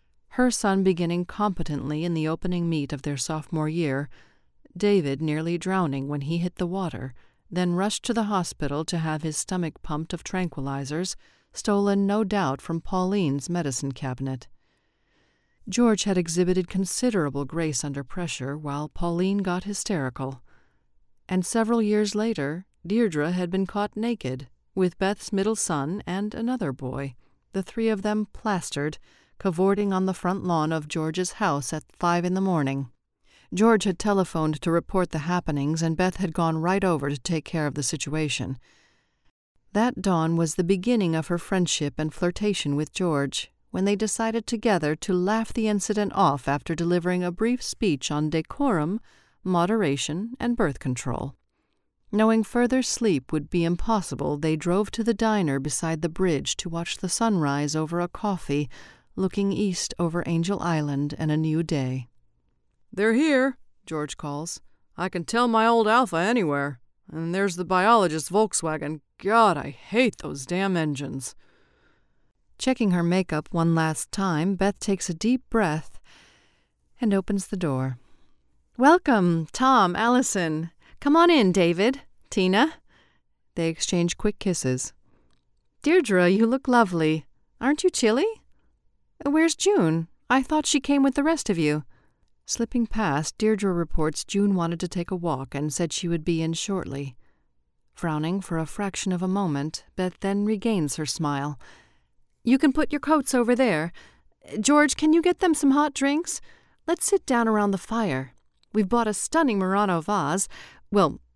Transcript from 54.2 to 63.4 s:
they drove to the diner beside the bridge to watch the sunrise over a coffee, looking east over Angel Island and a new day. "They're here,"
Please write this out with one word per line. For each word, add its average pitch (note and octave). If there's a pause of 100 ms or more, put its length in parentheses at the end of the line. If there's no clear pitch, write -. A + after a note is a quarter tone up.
they D#3+
drove F3+
to A3+
the A3+
diner G3+
beside D#3+
the E3+
bridge D#3+
to -
watch E3
the F#3
sunrise D3
over D#3+
a F3
coffee, D3 (480)
looking G3
east F#3+
over E3+
Angel E3+
Island D3
and D#3
a D3+
new D#3
day. C3 (840)
"They're G#3+
here," C4+ (300)